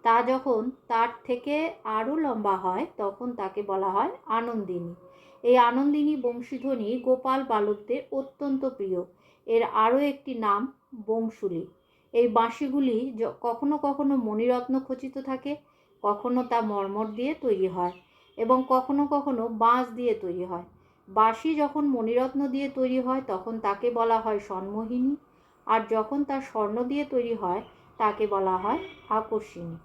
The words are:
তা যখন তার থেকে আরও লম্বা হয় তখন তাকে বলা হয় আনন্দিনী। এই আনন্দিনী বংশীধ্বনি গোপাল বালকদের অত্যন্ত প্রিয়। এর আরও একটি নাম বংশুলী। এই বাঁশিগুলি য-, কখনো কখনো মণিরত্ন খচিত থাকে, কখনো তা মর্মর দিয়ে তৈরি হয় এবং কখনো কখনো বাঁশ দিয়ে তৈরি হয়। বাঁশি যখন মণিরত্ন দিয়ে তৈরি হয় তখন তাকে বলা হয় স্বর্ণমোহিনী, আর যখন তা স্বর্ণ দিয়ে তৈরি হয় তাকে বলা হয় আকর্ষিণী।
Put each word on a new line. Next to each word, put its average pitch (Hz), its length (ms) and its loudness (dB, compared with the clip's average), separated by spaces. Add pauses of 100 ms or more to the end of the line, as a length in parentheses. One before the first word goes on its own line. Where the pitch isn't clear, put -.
তা 233 200 6
যখন 254 480 0 (160)
তার 233 200 2 (160)
থেকে 294 500 -2 (100)
আরও 226 320 -2
লম্বা 220 420 0
হয় 185 280 -2 (120)
তখন 220 380 -4
তাকে 196 260 -6
বলা 196 280 0
হয় 220 220 2 (140)
আনন্দিনী। 202 680 -4 (500)
এই 247 140 8
আনন্দিনী 285 580 4
বংশীধ্বনি 247 800 -4
গোপাল 254 460 0
বালকদের 214 580 0 (100)
অত্যন্ত 269 540 -4
প্রিয়। 196 360 -4 (440)
এর 226 180 2
আরও 220 340 4
একটি 277 380 0
নাম 220 380 0 (320)
বংশুলী। 220 600 -2 (480)
এই 240 140 6
বাঁশিগুলি 247 920 0
য-, 226 240 -2
কখনো 277 360 0
কখনো 277 380 2
মণিরত্ন 247 640 0
খচিত 262 380 -8
থাকে, 269 380 -6 (480)
কখনো 247 400 2
তা 240 180 2
মর্মর 208 460 -2
দিয়ে 240 260 -4
তৈরি 202 340 0
হয় 180 240 -2 (460)
এবং 254 320 2
কখনো 277 380 2
কখনো 277 400 -2
বাঁশ 233 420 4
দিয়ে 233 240 -2
তৈরি 180 320 -4
হয়। 175 180 -8 (460)
বাঁশি 220 460 4
যখন 294 320 0
মণিরত্ন 262 600 0
দিয়ে 269 220 -2
তৈরি 262 300 0
হয় 262 280 0
তখন 226 320 -6
তাকে 214 320 0
বলা 226 280 2
হয় 220 200 -2
স্বর্ণমোহিনী, 220 760 -4 (500)
আর 220 240 4
যখন 220 340 0
তা 277 180 -4
স্বর্ণ 220 420 -2
দিয়ে 277 220 -2
তৈরি 240 280 -2
হয় 196 280 -2 (360)
তাকে 214 300 2
বলা 190 300 0
হয় 214 220 -2 (300)
আকর্ষিণী। 214 760 -4